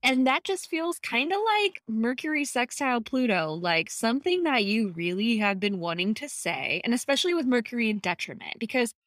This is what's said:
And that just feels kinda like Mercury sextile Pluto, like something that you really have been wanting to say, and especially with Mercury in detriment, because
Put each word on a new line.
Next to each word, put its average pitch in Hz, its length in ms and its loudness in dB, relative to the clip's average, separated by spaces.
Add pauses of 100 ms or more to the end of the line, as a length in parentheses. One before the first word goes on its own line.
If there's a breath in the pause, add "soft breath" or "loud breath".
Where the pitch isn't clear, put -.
And 262 240 4
that 269 180 2
just - 260 -4
feels 330 280 -2
kinda 294 400 -2
like 415 480 0
Mercury 254 580 0
sextile 247 580 -2
Pluto, 202 500 0
like 170 380 0
something 311 540 0
that 262 200 2
you 208 280 2
really 180 460 0
have 202 220 2
been 202 180 0
wanting 175 360 0
to 277 140 -8
say, 151 560 -4
and 233 100 2
especially 277 400 0
with 320 120 0
Mercury 240 440 2
in 214 80 0
detriment, - 600 -6
because 233 360 -2 (120)